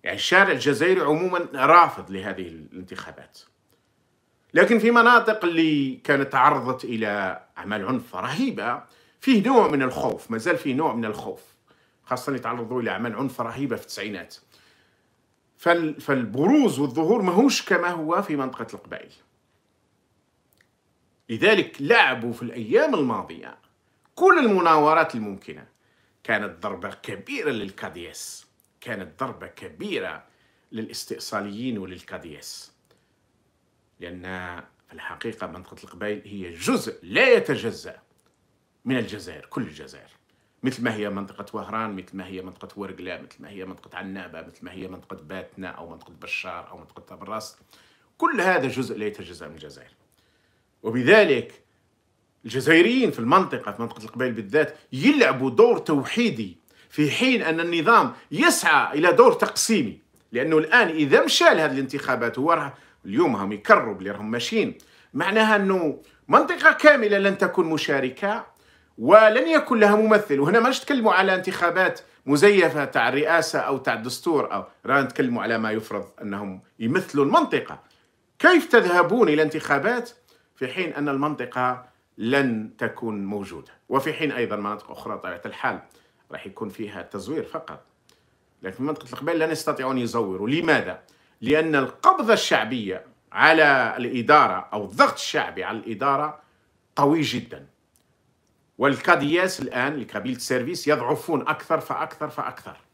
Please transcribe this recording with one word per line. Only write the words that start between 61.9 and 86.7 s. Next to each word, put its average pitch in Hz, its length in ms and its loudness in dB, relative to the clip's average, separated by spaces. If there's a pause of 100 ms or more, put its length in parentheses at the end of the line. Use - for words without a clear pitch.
هو 165 140 2
راه 143 200 -2 (320)
اليوم 113 300 2
هم 98 160 -4
يكرروا 113 420 4
بلي 92 180 -8
راهم 104 200 -10
ماشيين، 120 460 -2 (360)
معناها 214 420 2
أنه 190 460 0 (260)
منطقة 311 440 4
كاملة 233 460 6
لن 196 200 2
تكون 185 280 0
مشاركة 156 800 -4 (520)
ولن 220 500 8
يكن 302 320 2
لها 208 160 8
ممثل. 214 440 2
وهنا 180 200 4
ماش 254 200 0
تكلموا 226 340 0
على 190 220 2
انتخابات 180 640 -2 (260)
مزيفة 151 600 4
تاع 127 240 0
الرئاسة 147 500 0
أو 139 180 -2
تاع 127 160 -2
الدستور، 123 600 -2
أو 98 100 -6 (220)
رانا 135 160 2
نتكلموا 120 420 -2
على 113 140 -2
ما 110 140 -2
يفرض 104 360 -6 (140)
أنهم 101 400 -10 (180)
يمثلوا 143 460 0
المنطقة. 165 540 0 (600)
كيف 330 320 4
تذهبون 180 580 4
إلى 151 120 2
انتخابات 156 680 -2 (440)
في 127 120 -6
حين 175 260 -6
أن 143 160 -4
المنطقة 127 760 -4 (320)
لن 117 600 0
تكون 110 480 -6
موجودة، 95 460 -10 (180)
وفي 139 240 -2
حين 151 180 -4
أيضًا 107 240 -4
مناطق 104 360 -8
أخرى 104 260 -12
طبيعة 87 280 -12
الحال 104 340 -6 (520)
راح - 160 -14
يكون 101 220 -10
فيها 101 320 -12